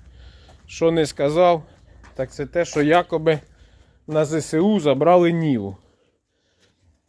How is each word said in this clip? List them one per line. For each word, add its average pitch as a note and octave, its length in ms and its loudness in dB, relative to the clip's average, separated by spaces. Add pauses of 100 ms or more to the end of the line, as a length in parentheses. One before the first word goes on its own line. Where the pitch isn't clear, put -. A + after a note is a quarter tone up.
(680)
Що - 240 -2
не E3 160 0
сказав, D#3+ 560 0 (520)
так C3 180 -8
це C#3+ 140 -10
те, E3+ 180 -4
що D3+ 180 -4
якоби D#3+ 580 0 (640)
на D#3 180 0
З D3+ 160 -4
С D#3 200 -2
У G3+ 200 2
забрали E3 520 2
Ніву. B2 440 -2 (1300)